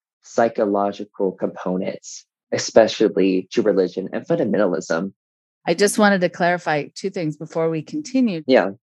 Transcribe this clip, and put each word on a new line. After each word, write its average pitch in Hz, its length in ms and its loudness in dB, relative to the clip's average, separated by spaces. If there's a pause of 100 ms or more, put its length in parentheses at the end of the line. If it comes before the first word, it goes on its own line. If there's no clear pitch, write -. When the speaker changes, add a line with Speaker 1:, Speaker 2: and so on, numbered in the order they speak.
(240)
Speaker 1:
psychological 101 1080 0
components, - 920 -6 (280)
especially 95 1000 2
to 120 100 0
religion 95 500 0
and 120 140 -8
fundamentalism. 98 840 -2 (520)
Speaker 2:
I 175 80 0
just 202 240 0
wanted 202 240 4
to 175 80 2
clarify 170 640 -2
two - 160 -8
things 160 280 -6
before 165 320 -4
we 160 120 -4
continue. 247 680 -2
Speaker 1:
Yeah. 104 240 4 (120)